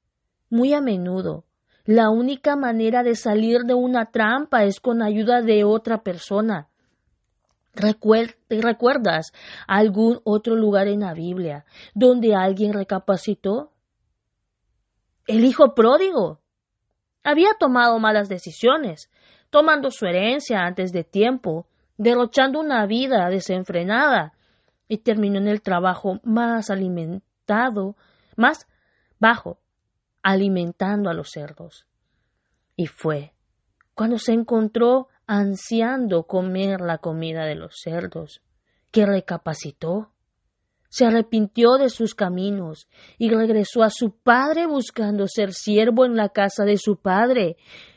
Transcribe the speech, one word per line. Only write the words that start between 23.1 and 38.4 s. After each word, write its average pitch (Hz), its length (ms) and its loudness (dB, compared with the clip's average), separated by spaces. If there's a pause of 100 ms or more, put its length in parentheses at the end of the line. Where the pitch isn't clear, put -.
desenfrenada, 185 1080 -2 (540)
y 220 100 -4
terminó 208 400 0
en 202 80 -2
el 208 160 -2
trabajo 185 640 -2
más 233 460 -2
alimentado, 196 1300 -4 (400)
más 269 300 0 (540)
bajo, - 400 0 (640)
alimentando 190 840 -2
a 165 60 -4
los 160 160 -12
cerdos. 151 560 -18 (880)
Y 175 120 -4
fue 151 460 -8 (640)
cuando 226 240 -2
se 226 140 -2
encontró 233 720 0 (220)
ansiando 208 960 -2
comer 185 560 -4
la 170 180 -4
comida 160 460 -6
de 151 100 -6
los 160 260 -16
cerdos, 165 600 -10 (480)